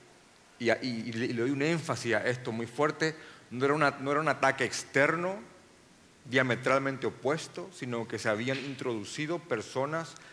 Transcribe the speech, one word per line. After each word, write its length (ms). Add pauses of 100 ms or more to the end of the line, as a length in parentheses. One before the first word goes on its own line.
(580)
y, 120
y, 120
y 300
le, 140
y 80
le 80
doy 80
un 120
énfasis 520
a 120
esto 240
muy 160
fuerte, 480 (360)
no 140
era 100
una, 160 (100)
no 100
era 100
un 80
ataque 360
externo, 720 (880)
diametralmente 840
opuesto, 680
sino 360
que 100
se 100
habían 300
introducido 800
personas, 760 (180)